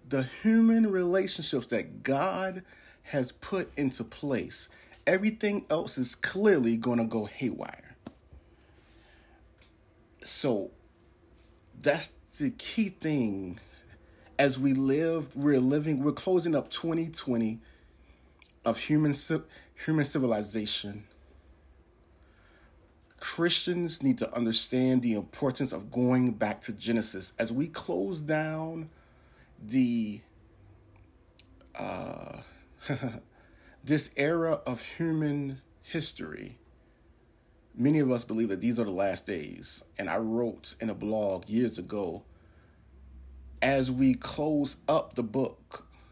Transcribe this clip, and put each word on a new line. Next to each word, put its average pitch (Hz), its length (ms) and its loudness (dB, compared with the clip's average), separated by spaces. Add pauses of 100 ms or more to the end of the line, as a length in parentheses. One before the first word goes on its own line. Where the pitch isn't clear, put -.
the 131 140 0
human 226 680 6
relationships 180 760 0
that 95 360 -4
God 180 640 0 (380)
has 131 280 -2
put - 460 -6
into 131 280 -2
place, 113 640 -4 (360)
everything 202 640 2
else 160 300 -2
is - 160 0
clearly 147 640 4
gonna 120 260 2
go 110 220 -2
haywire. - 680 -6 (2250)
So 110 480 0 (1080)
that's 147 360 0 (240)
the 139 120 0
key - 380 -2
thing. 107 720 -2 (760)
As 135 200 4
we 135 140 4
live, 143 640 2
we're 143 240 4
living, 143 420 2
we're 147 100 2
closing 170 440 2
up - 120 -2
twenty 165 400 -2
twenty 117 520 -2 (1040)
of 117 140 2
human 151 340 4
ci-, 156 300 -2 (420)
human 156 200 2
civilization. 107 1000 -2 (2250)
Christians 170 840 0
need 131 160 4
to - 160 -4
understand 123 680 2
the 117 120 2
importance 127 580 -2
of 104 200 -8
going 123 400 4
back 104 300 -2
to 113 100 -6
Genesis. 101 680 -2
As 117 140 -2
we 143 160 -2
close 180 520 -4
down 156 680 -4 (720)
the, 117 580 0 (1600)
uh, 92 640 -8 (480)
<laughs> - 960 -10
this 147 320 0
era 160 500 2
of 123 160 -4
human 143 800 -2 (200)
history, - 760 -8 (1160)
many 143 220 4
of 135 120 4
us 120 140 0
believe 113 240 0
that 95 120 -4
these 117 180 0
are 113 60 2
the 101 60 -2
last 92 360 -2
days. 76 580 -8 (140)
And 95 120 -4
I 92 80 0
wrote 113 600 -2
in 113 100 -2
a 98 40 -4
blog 101 540 -2
years 113 300 0
ago, 92 460 -6 (1400)
as 131 280 2
we 127 240 4
close 147 600 -2 (100)
up - 280 2
the 127 80 -2
book - 640 -6 (260)